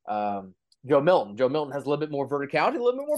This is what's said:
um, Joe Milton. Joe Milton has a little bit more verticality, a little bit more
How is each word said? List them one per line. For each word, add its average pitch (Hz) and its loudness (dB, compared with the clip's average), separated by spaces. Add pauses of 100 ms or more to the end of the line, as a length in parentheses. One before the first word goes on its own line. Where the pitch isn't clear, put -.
um, 101 -4 (320)
Joe 139 4
Milton. 135 4
Joe 127 2
Milton 143 -4
has 139 -6
a 139 -4
little 143 0
bit 151 -6
more 139 -4
verticality, 151 0
a 240 -4
little 247 2
bit 285 -10
more 294 0